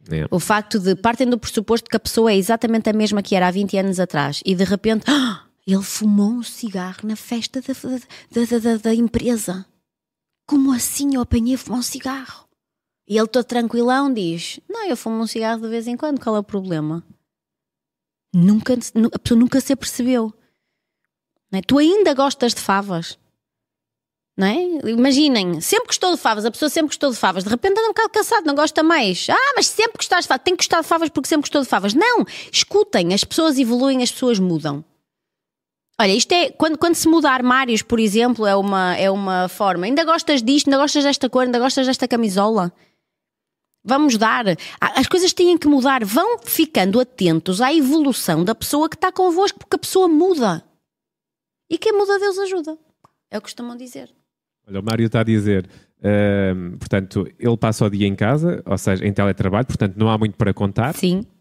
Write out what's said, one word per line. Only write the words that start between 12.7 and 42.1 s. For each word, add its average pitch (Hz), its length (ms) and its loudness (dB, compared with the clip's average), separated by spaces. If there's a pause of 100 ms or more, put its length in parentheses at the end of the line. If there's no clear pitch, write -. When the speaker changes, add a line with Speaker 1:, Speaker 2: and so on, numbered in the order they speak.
Speaker 2:
E 202 120 -2
ele 226 100 2
todo 240 160 0
tranquilão 247 680 0
diz, 170 560 -6
"Não, 427 180 -8
eu 285 80 -2
fumo 226 260 -6
um 226 60 -4
cigarro 226 340 -4
de 226 60 -8
vez 226 180 -6
em 240 120 -6
quando, 302 240 -4
qual 214 160 -2
é - 20 2
o 208 40 -6
problema?" 170 600 -6 (1300)
Nunca, 208 420 4 (200)
nu-, 226 180 2
a - 60 -6
pessoa 233 200 2
nunca 247 220 2
se - 120 -4
apercebeu. 240 600 -4 (1160)
Não 190 80 -2
é? - 20 -8
Tu 254 160 2
ainda 339 380 4
gostas 254 380 0
de - 80 -10
favas? 196 560 -2 (1200)
Não 190 120 0
é? 330 420 -2
Imaginem, 233 720 2
sempre 453 260 0
gostou 359 280 0
de - 40 -4
favas, 214 240 0
a 233 60 0
pessoa 302 180 -2
sempre 311 200 0
gostou 285 240 -2
de 220 60 -6
favas, 190 260 0
de 196 80 -6
repente 381 260 0
anda 440 120 0
um 392 40 -2
bocado 453 160 0
cansado, 415 380 0
não 285 80 0
gosta 302 260 2
mais. 285 480 2
"Ah, 554 260 2
mas 415 120 0
sempre 453 300 -2
gostaste 349 260 0
de - 60 -8
favas", 262 140 0
tem 359 120 0
que 339 60 -4
gostar 339 200 0
de 311 60 -4
favas 330 220 0
porque 277 200 -4
sempre 302 140 2
gostou - 180 0
de 254 60 -4
favas. 202 260 0
Não, 403 320 2 (260)
escutem, 220 640 0
as 202 100 0
pessoas 320 360 0
evoluem, 254 420 2
as 240 100 0
pessoas 240 280 0
mudam. 156 440 -2 (1160)
Olha, 196 100 4
isto 226 200 0
é, 349 180 2
quando, 311 300 -2
quando 339 160 2
se - 120 0
muda 320 220 4
armários, 254 540 2
por 233 160 0
exemplo, 226 480 2
é 196 80 4
uma, 190 420 0
é 190 140 2
uma 190 360 -2
forma. 180 380 -2
"Ainda 285 180 0
gostas 311 380 0
disto, 269 260 2
ainda 269 120 2
gostas 285 240 2
desta 269 260 0
cor, 254 140 2
ainda 247 160 0
gostas 254 260 0
desta 254 220 -2
camisola?" 208 640 0 (1120)